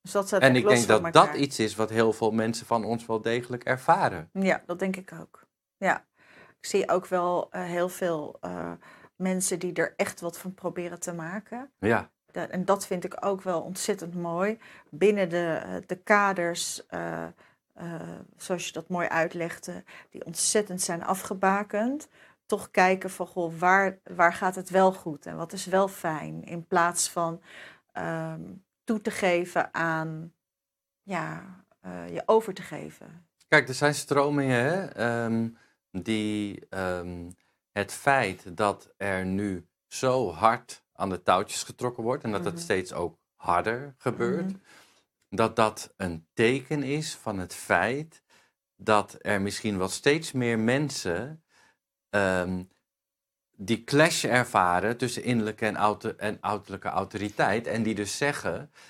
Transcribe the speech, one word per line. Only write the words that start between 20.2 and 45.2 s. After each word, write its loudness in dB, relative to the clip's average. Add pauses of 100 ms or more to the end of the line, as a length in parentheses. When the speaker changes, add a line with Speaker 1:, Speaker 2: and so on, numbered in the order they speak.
Speaker 1:
ontzettend 0
zijn -2
afgebakend. 0 (380)
Toch -4
kijken 4
van, -6
goh, -4
waar, 4 (160)
waar 6
gaat 0
het -8
wel 8
goed -10
en -8
wat -8
is -10
wel 4
fijn? -6
In -10
plaats 2
van, -4 (500)
ehm, -6 (440)
toe -2
te -4
geven 0
aan, -4 (720)
ja, -6 (360)
eh, -12
je -6
over 4
te -12
geven. -14 (220)
Speaker 2:
Kijk, 6
er -4
zijn 4
stromingen, 2
hè, 0
ehm, 0 (420)
die, -4
ehm, -6 (420)
het -4
feit 0
dat -2
er -2
nu -2 (200)
zo 0
hard 0
aan -4
de -4
touwtjes 2
getrokken -6
wordt -2
en -2
dat -2
het -4
Speaker 1:
Mhm. -10
Speaker 2:
steeds -2
ook -6 (180)
harder 0
gebeurt, -2
Speaker 1:
Mhm. -14 (720)